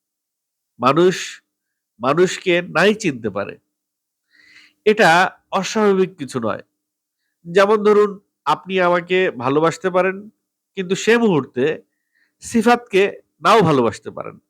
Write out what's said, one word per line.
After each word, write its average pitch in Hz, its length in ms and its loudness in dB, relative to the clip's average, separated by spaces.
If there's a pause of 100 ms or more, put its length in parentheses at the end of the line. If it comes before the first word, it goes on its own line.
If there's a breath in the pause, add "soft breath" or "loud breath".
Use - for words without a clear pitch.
(800)
মানুষ 156 680 0 (540)
মানুষকে 175 640 0
নাই 175 320 0
চিনতে 120 360 -6
পারে। 98 280 -10 (1300 soft breath)
এটা 190 540 2 (120)
অস্বাভাবিক 190 680 0
কিছু 127 240 -10
নয়। 107 220 -6 (840)
যেমন 196 400 2
ধরুন, 202 360 2 (240)
আপনি 185 360 -2
আমাকে 175 500 0
ভালোবাসতে 147 600 -2
পারেন, 190 380 -2 (460)
কিন্তু 190 200 -6
সে 220 240 0
মুহূর্তে 156 640 -2 (580)
সিফাতকে 226 800 0 (200)
নাও 202 200 4
ভালোবাসতে 127 500 0
পারেন। - 280 -14 (120)